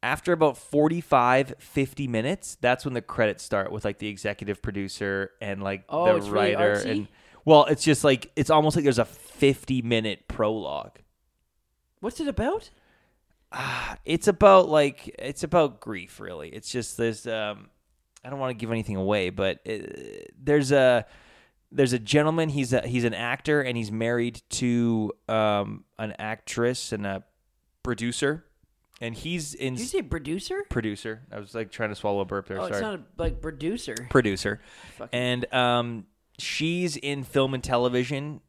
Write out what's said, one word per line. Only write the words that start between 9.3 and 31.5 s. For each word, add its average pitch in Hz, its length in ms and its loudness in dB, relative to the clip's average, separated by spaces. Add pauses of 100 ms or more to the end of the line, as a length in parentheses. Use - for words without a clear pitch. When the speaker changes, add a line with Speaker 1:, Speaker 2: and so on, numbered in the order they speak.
Speaker 1:
prologue. 104 720 -4 (1000)
Speaker 2:
What's 233 220 -8
it 294 80 -2
about? 277 420 -4 (800)
Speaker 1:
Ah, - 540 -8
it's 165 240 0
about, 190 400 8
like, 147 500 0
it's - 240 -10
about 151 380 2
grief, 92 400 -12
really. 87 300 -12
It's - 200 -14
just 120 260 -6
this, 113 300 -2
um, 104 420 -6 (560)
I 123 60 -14
don't 139 80 -10
wanna 131 160 -4
give 113 160 -6
anything 113 260 -2
away, 95 340 0
but 98 340 -2
it, 58 760 -10
there's 139 300 4
a, 127 360 6 (680)
there's 135 200 2
a 127 60 0
gentleman. 151 520 2
He's 135 220 -2
a, 123 140 2
he's 120 180 -2
an 113 100 2
actor, 131 480 0
and 123 140 -2
he's 110 140 -6
married 117 600 -2
to, 117 640 0 (160)
um, 104 560 0 (140)
an 110 220 -6
actress 117 720 -4
and 101 120 -6
a 98 200 -6 (580)
producer. 123 640 -4 (560)
And 117 140 -8
he's 156 400 -8
in 131 200 -6
Speaker 2:
Did 123 80 -6
you 247 40 -6
say 370 160 -4
producer? 170 680 -6
Speaker 1:
Producer. 110 640 -6
I 107 80 -12
was, 101 160 -16